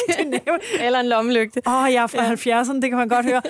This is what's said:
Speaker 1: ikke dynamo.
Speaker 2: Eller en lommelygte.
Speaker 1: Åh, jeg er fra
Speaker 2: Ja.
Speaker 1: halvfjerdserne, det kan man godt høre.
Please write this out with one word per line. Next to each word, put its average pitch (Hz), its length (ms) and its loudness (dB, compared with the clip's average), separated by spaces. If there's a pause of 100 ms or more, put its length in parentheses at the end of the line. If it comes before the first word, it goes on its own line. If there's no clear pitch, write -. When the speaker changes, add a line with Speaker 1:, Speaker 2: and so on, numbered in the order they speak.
Speaker 1:
ikke 339 160 0
dynamo. 294 360 -2 (200)
Speaker 2:
Eller 247 200 2
en 247 100 0
lommelygte. 226 580 0
Speaker 1:
Åh, 262 260 2
jeg 240 100 2
er 233 40 0
fra 262 140 -8
Speaker 2:
Ja. - 60 2
Speaker 1:
halvfjerdserne, 240 540 0
det 254 80 0
kan 247 80 -2
man 240 120 0
godt 240 160 2
høre. 254 240 2